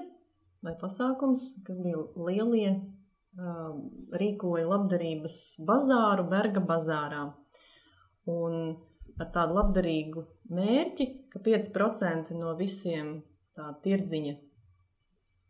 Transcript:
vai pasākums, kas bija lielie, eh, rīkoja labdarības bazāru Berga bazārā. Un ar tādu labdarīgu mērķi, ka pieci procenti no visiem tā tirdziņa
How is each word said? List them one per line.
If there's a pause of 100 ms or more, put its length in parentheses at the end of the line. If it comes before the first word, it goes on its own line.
(640)
vai
pasākums, (120)
kas
bija (160)
lielie,
eh, (380)
rīkoja
labdarības (200)
bazāru
Berga
bazārā. (1040)
Un (400)
ar
tādu
labdarīgu (240)
mērķi, (220)
ka
pieci
procenti
no
visiem (360)
tā (140)
tirdziņa (1120)